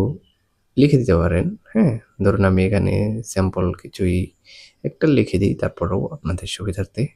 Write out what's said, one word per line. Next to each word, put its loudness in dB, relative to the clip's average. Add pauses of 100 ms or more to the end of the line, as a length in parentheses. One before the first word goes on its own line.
(760)
লিখে 4
দিতে 2
পারেন। 0 (180)
হ্যাঁ, 2 (240)
ধরুন 2
আমি 4
এখানে 0
স্যাম্পল -2
কিছুই -2 (560)
একটা -4
লিখে 2
দিই, 2
তারপরেও -4
আপনাদের -8
সুবিধার্থে। -6